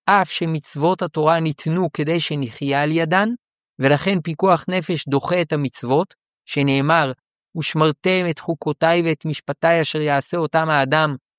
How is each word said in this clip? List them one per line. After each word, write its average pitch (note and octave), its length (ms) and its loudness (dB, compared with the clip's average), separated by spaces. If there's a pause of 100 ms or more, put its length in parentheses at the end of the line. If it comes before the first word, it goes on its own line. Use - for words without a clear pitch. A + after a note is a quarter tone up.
אף F#3+ 260 4
שמצוות D#3+ 720 -2
התורה D#3+ 380 0
ניתנו D#3+ 540 -2
כדי D#3 260 -2
שנחיה C#3 640 -2
על D3+ 80 0
ידן, E3 380 2 (500)
ולכן D3 420 2
פיקוח E3+ 460 2
נפש F3+ 400 -4
דוחה D3 340 0
את E3 120 -2
המצוות, C#3+ 600 -2 (320)
שנאמר, C#3 640 2 (460)
"ושמרתם D#3+ 720 0
את D#3 100 -6
חוקותיי E3 640 0
ואת D#3+ 240 -2
משפטיי D#3+ 560 0
אשר D#3 200 -2
יעשה D3 360 -2
אותם D#3+ 320 0
האדם, D3 460 2 (240)